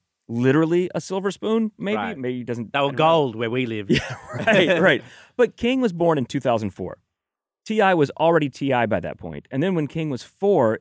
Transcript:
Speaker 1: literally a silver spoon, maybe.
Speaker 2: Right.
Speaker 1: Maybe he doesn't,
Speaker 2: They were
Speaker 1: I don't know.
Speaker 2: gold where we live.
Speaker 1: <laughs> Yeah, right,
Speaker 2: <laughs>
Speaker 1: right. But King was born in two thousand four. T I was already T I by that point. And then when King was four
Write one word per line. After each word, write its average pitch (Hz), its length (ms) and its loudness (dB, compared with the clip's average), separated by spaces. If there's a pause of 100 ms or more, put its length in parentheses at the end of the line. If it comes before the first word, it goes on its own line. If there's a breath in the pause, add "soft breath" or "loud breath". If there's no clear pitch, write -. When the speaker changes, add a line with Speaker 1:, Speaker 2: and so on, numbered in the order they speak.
(280)
Speaker 1:
literally 156 680 2
a - 60 -4
silver 190 300 -6
spoon, 220 480 -2
maybe. 208 180 -4
Speaker 2:
Right. 202 220 -6
Speaker 1:
Maybe 127 200 -6
he 123 60 -10
doesn't, 117 280 -8
Speaker 2:
They 139 60 -2
were 143 80 0
Speaker 1:
I - 20 0
don't 143 60 -4
know. - 40 -10
Speaker 2:
gold 156 380 2
where 117 140 -4
we 127 140 -2
live. 107 260 -6
Speaker 1:
<laughs> - 0 -
Yeah, 123 240 -2 (320)
right, 185 340 4
Speaker 2:
<laughs> - 20 -
Speaker 1:
right. 160 200 4 (340 loud breath)
But 247 200 2
King 254 240 0
was 233 140 2
born 165 240 2
in 120 80 -2
two 139 140 -4
thousand 113 300 0
four. - 280 -10 (680)
T 214 160 -2
I 190 140 4
was 147 240 2
already 156 320 2
T 135 220 -4
I 120 140 2
by 104 140 0
that 85 180 -8
point. 78 320 -12
And 135 120 -2
then 190 120 0
when 156 120 -2
King 156 240 -6
was 123 120 -8
four 151 580 2